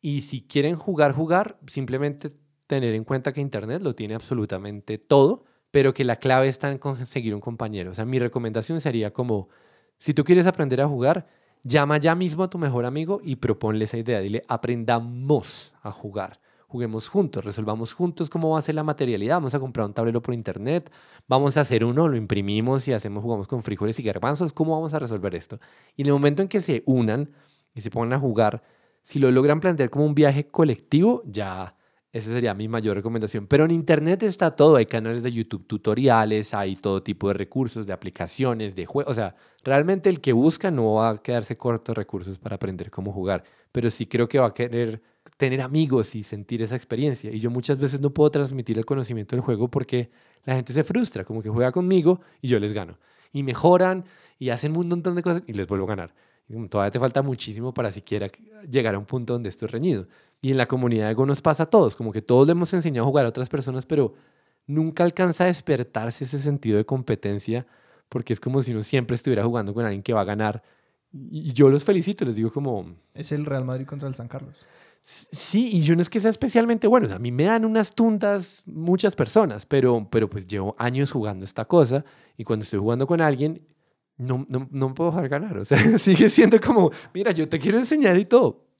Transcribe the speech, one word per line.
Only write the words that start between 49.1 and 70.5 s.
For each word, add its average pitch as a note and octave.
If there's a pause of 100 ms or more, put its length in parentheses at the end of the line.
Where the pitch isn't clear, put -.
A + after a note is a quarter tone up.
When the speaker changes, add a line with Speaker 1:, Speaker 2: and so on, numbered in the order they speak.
Speaker 1:
del B2
juego A#2+
porque B2 (340)
la C3
gente B2+
se D3
frustra, F#3+
como A2
que G#2+
juega B2
conmigo F3+ (200)
y C#3
yo A#2+
les G#2
gano. F#2 (360)
Y C#3
mejoran F3+ (340)
y B2+
hacen D3
un F3
montón F3
de F3
cosas E3+
y A2+
les G2
vuelvo F#2+
a -
ganar. F#2 (340)
Y -
como, A2+
todavía G2+
te A#2+
falta C3
muchísimo A#2+
para A#2
siquiera G2+ (400)
llegar A#2
a G2
un G#2
punto B2
donde A#2+
esto -
es G#2+
reñido. A#2+ (360)
Y C3+
en C3
la B2
comunidad A#2+
de A2
Go B2+
nos C#3
pasa D#3+
a D#3+
todos, D#3+
como A2
que G#2+
todos B2
le E3
hemos E3+
enseñado D3
a -
jugar C#3
a A#2
otras B2+
personas, C3
pero C#3 (540)
nunca D#3
alcanza F3
a -
despertarse B2
ese C3+
sentido C#3
de G#2+
competencia, A2+ (440)
porque B2
es -
como C3
si B2
uno A2
siempre B2
estuviera A#2
jugando A2+
con A#2
alguien G2+
que A#2+
va A2
a G2
ganar. G#2+ (500)